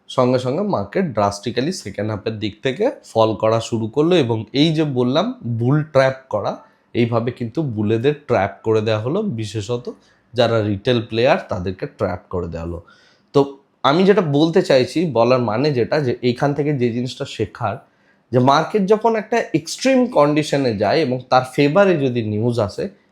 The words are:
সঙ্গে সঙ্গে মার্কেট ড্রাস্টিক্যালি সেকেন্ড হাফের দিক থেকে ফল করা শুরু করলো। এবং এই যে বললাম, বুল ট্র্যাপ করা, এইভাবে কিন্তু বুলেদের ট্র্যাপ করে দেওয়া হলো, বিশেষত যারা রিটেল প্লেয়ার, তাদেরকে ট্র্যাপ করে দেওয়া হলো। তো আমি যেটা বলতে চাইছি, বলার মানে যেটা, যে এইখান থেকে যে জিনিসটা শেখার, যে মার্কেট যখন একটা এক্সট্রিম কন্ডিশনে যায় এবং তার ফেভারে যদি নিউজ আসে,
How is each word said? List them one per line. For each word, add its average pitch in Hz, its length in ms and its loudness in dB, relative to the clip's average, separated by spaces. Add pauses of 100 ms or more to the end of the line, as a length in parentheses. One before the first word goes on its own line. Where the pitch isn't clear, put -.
সঙ্গে 127 320 2
সঙ্গে 127 220 -4
মার্কেট 180 440 -2
ড্রাস্টিক্যালি 117 680 -2
সেকেন্ড 107 400 -8
হাফের 107 280 -6
দিক 101 240 -8
থেকে 196 280 -2 (220)
ফল 110 220 2
করা 110 240 0
শুরু 113 280 -4
করলো। 156 280 2
এবং 117 380 0
এই 156 200 2
যে 160 100 0
বললাম, 147 600 0
বুল 120 380 0
ট্র্যাপ 135 320 2 (140)
করা, 110 340 -4 (300)
এইভাবে 117 380 0
কিন্তু 117 300 -6
বুলেদের 117 520 0 (140)
ট্র্যাপ 101 260 0 (100)
করে 110 180 2
দেওয়া 107 200 -2
হলো, 151 200 -4
বিশেষত 113 720 -6 (400)
যারা 113 300 2
রিটেল 107 380 0
প্লেয়ার, 117 360 2 (120)
তাদেরকে 98 360 -6
ট্র্যাপ 92 340 -4 (100)
করে 90 180 -6
দেওয়া 85 200 -10
হলো। 85 160 -10 (500)
তো 139 240 2 (260)
আমি 151 200 4
যেটা 196 180 6
বলতে 160 400 2
চাইছি, 139 440 2
বলার 123 340 2
মানে 123 320 0
যেটা, 127 280 0
যে 127 220 -2
এইখান 127 320 0
থেকে 147 200 -2
যে 123 160 0
জিনিসটা 123 360 -6
শেখার, 107 520 -6 (540)
যে 123 80 4
মার্কেট 156 460 2
যখন 214 300 2
একটা 214 280 -2 (100)
এক্সট্রিম 247 540 0
কন্ডিশনে 147 680 2
যায় 107 240 2
এবং 127 180 -2 (100)
তার 127 120 4 (120)
ফেভারে 170 440 2
যদি 123 260 -2
নিউজ 110 360 -2
আসে, 104 300 -4 (220)